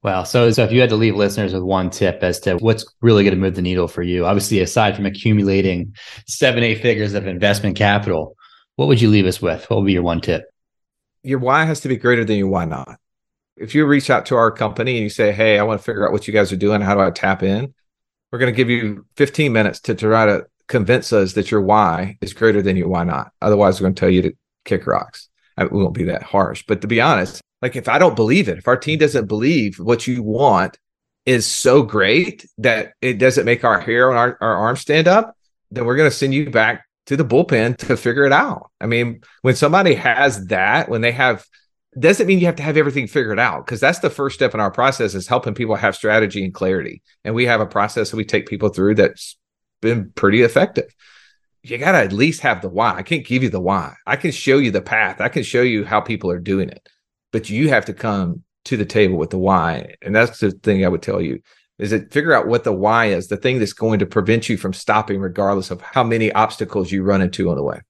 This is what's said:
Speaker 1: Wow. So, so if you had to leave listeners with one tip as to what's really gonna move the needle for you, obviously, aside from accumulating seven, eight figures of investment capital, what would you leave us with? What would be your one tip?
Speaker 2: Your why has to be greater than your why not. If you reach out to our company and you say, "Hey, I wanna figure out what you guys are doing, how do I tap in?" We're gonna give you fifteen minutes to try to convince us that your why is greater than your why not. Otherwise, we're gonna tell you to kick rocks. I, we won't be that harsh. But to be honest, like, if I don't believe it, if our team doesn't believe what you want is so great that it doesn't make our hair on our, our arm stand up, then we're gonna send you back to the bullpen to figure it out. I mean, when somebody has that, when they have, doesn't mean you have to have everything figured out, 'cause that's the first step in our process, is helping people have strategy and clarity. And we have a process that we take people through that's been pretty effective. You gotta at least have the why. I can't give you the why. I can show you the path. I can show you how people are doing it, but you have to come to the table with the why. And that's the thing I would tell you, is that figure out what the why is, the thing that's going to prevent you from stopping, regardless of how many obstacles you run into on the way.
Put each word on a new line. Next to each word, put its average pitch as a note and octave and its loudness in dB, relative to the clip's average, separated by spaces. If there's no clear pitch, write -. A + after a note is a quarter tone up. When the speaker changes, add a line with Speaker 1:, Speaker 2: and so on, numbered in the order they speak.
Speaker 1:
Wow. F#2 -2
So, A#2 2
so A2+ 2
if A2 0
you B2+ 4
had A#2 4
to G#2+ 0
leave G#2+ 2
listeners G2+ 0
with F#2 -4
one F#2 0
tip - -2
as F2+ -2
to - -2
what's A2 0
really A2 6
gonna G2 4
move F#2+ 0
the F#2 -6
needle F2+ 0
for - -8
you, F2 -2
obviously, G2+ 0
aside G2+ 0
from G2+ -4
accumulating G2 0
seven, A#2+ 0
eight A2 -2
figures G#2+ 0
of F#2+ -4
investment G2 0
capital, G2+ 0
what C#3 0
would C3 4
you A2+ 6
leave G2+ 4
us F2+ -2
with? E2 -4
What G#2+ 0
would G2 0
be G2 2
your F2 0
one E2+ -2
tip? E2 -4
Speaker 2:
Your C3+ -4
why C3+ 2
has D#3+ -4
to C#3 -8
be B2+ -2
greater A#2+ 0
than G#2+ 0
your G2 0
why F2+ -2
not. C#2+ -10
If A2 -10
you D3+ 4
reach C#3+ 2
out B2+ 2
to C3 0
our A#2 4
company A2+ -4
and A2+ -2
you G#2 -4
say, G#2 2
"Hey, G#2+ 4
I G#2 2
wanna A2 0
figure G2+ -4
out - 0
what G2+ -4
you G2+ -6
guys G2+ 2
are G2 -4
doing, G2+ 2
how G2+ 2
do G2+ 2
I F#2 2
tap F#2+ -2
in?" G#2+ -2
We're A#2+ -8
gonna B2+ 0
give A#2+ 0
you G#2+ -2
fifteen C#3+ 0
minutes G#2+ 0
to A2+ -4
try A2 2
to G2+ 2
convince A#2+ 0
us F#2+ 2
that G2+ -2
your G#2+ 2
why G2 2
is - -10
greater G#2 2
than F#2+ 2
your F2 -2
why F2+ -2
not. D2+ -4
Otherwise, G2+ 2
we're F#2+ -2
gonna F#2 2
tell F#2 0
you F#2 4
to F#2 -2
kick - -2
rocks. - -6
I, F#2 0
we F#2+ 0
won't E2+ -2
be F#2 -4
that F2+ -4
harsh. - -2
But G2 -2
to G#2 -8
be A2+ 2
honest, A#2 0
like, B2+ -6
if A#2+ -8
I B2+ 2
don't E3 4
believe A#2 2
it, F2+ -6
if - -4
our B2 4
team D3+ -4
doesn't C3 2
believe G#2+ 0
what A2+ 0
you B2 -4
want G#2+ 0
is B2 2
so C3 -2
great A2 -2
that A2+ -2
it B2 -4
doesn't B2+ 2
make A#2+ 0
our G#2+ 2
hair A#2+ 2
on B2 0
our, A#2+ 0
our A2 0
arm A2 0
stand D#3+ 2
up, A3 2
then A#2+ -6
we're B2 0
gonna D3+ 4
send C3+ 0
you C#3+ 0
back A2+ 0
to C#3 -2
the D3+ 2
bullpen B2 2
to A#2 -2
figure C3+ 2
it C3+ 4
out. F#3+ 0
I - -8
mean, A#2 -2
when B2+ 2
somebody E3 4
has A2+ 0
that, G#2 0
when A2+ -4
they A#2+ 0
have, B2 -2
doesn't F#3+ 4
mean F#3+ 4
you F3 2
have E3+ 0
to D3+ -10
have D3+ 0
everything C#3 0
figured A2 -2
out, A2+ -2
'cause A#2 -8
that's D#3 0
the F3 -2
first C#3 -6
step B2 0
in A2 -4
our G2 0
process, B2 -2
is F#2+ -8
helping A#2+ -2
people A2 -4
have G2 0
strategy G#2+ 0
and F#2 -6
clarity. F#2 -4
And A2 -6
we B2 0
have A2+ 2
a G#2 0
process G#2+ -2
that A2 -8
we G#2 -4
take - -2
people G#2 -2
through G2+ 2
that's - 0
been A2 -2
pretty G#2+ 2
effective. - 0
You A#2 -10
gotta D#3+ 2
at G2 0
least D3 0
have G#2+ -2
the F#2+ -8
why. G2 0
I F#2+ -10
can't D3 -6
give B2+ -2
you A2 0
the F#2 -4
why. F2+ -2
I G#2+ 0
can E3 -4
show C3+ 2
you B2+ 2
the F#2+ -2
path. G#2+ -4
I A2+ -2
can C3 -4
show B2 0
you A2 0
how G#2+ -2
people - -6
are F2 -4
doing F#2+ -4
it, - -20
but A2+ -6
you B2+ 0
have A#2+ 2
to G#2 -10
come G2 -4
to B2 -4
the G#2 -2
table F#2 2
with D#2 -4
the F#2 -4
why. E2+ -2
And G2+ -6
that's A#2 2
the G2+ 0
thing F#2+ 0
I F2+ 2
would E2+ -2
tell F#2+ -4
you, C#2+ -6
is G2+ -6
that G#2+ -4
figure D3+ 2
out A2 2
what A#2 0
the A2 -2
why G#2+ 2
is, F2+ -2
the G2+ -6
thing C3 -2
that's G#2+ -2
going A2 -2
to F#2+ 0
prevent A2+ 0
you G#2+ -2
from F#2+ -6
stopping, G#2 -2
regardless G2 -2
of F2+ -10
how - -2
many A2+ 0
obstacles G2 -2
you G2 -2
run F#2+ 2
into F2 -2
on D#2+ -2
the C#2+ -4
way. C2+ -6